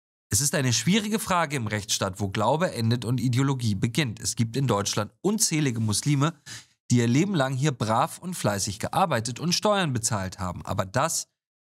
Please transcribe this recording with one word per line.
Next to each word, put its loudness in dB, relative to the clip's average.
Es 2
ist 0
eine 2
schwierige 2
Frage 0
im -2
Rechtsstaat, -2
wo -2
Glaube 2
endet 0
und 0
Ideologie 2
beginnt. -2
Es -6
gibt 0
in 0
Deutschland 0
unzählige 0
Muslime, 2
die 6
ihr 4
Leben 2
lang 2
hier 0
brav 0
und -10
fleißig -2
gearbeitet 0
und 0
Steuern 2
bezahlt -4
haben. -6
Aber -2
das, -2